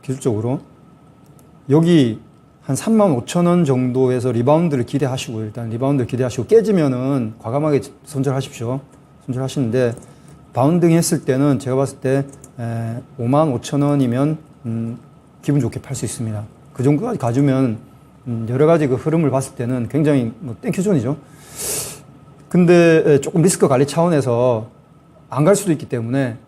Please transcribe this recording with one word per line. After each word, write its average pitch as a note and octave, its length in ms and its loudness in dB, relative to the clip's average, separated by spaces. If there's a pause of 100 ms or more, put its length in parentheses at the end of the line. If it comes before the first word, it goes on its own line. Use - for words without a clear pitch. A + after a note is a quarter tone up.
기술적으로. C3 600 -4 (1080)
여기 C#3+ 520 4 (420)
한 C#3 120 -4
삼만 G#3 380 2
오천 F3 340 -2
원 F3 200 4
정도에서 B2+ 640 0
리바운드를 C#3 540 2
기대하시고, B2+ 560 -4
일단 A2+ 260 -10
리바운드를 B2+ 380 -2
기대하시고 B2 400 -4
깨지면은 C#3 920 2
과감하게 C#3 440 0 (220)
손절하십시오. C3+ 760 -4 (460)
손절하시는데 B2+ 680 -2 (600)
바운딩 E3 360 4
했을 E3 340 2
때는 C3+ 340 2
제가 B2+ 180 -4
봤을 C3+ 240 -2
때, C3+ 240 0 (340)
에, A#2 440 -8 (160)
오만 C#3 340 2
오천 C#3 300 -2
원이면, C#3+ 560 0 (260)
음, A#2 340 -6 (440)
기분 D3 180 0
좋게 A#2 220 -4
팔 - 120 -10
수 A#2+ 120 -8
있습니다. G#2+ 380 -8 (280)
그 - 100 -8
정도까지 F3 360 -2
가주면, C3 680 -2 (400)
음, A2+ 240 -6
여러 C3 160 2
가지 D#3+ 200 4
그 C3 80 0
흐름을 D#3 360 0
봤을 C3+ 240 -4
때는 B2 340 -4
굉장히 C#3+ 520 0
뭐 B2 200 -12
땡큐존이죠. E3+ 560 -2 (1300)
근데, E3+ 560 6
에, C#3+ 160 6
조금 E3 180 -2
리스크 F3+ 280 2
관리 C3+ 180 2
차원에서 B2+ 840 0 (640)
안 C3+ 160 0
갈 G3+ 100 6
수도 G3+ 160 -2
있기 B2+ 160 -4
때문에 A#2+ 480 -4 (120)